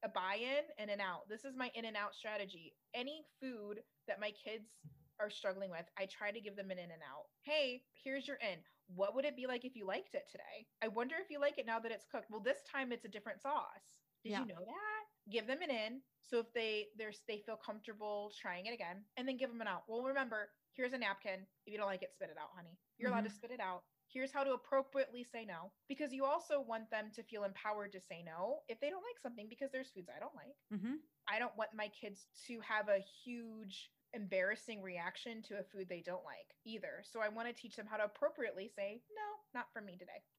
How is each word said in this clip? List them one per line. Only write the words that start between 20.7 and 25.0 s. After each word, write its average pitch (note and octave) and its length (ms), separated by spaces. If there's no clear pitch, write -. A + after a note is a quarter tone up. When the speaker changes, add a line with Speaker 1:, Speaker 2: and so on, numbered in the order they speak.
Speaker 1:
here's B3 200
a C4 40
napkin. G3 480
If G#3+ 60
you G#3+ 60
don't G#3 100
like F#3+ 140
it, F#3 120
spit E3+ 180
it D#3 100
out, D3+ 140
honey. E3+ 220
You're A3+ 140
allowed A#3 140
to A3 40
Speaker 2:
Mm-hmm. G#3 80
Speaker 1:
spit A#3+ 140
it B3 80
out. F#3 240
Here's C4 240
how C#4+ 120
to C4+ 100
appropriately C4+ 680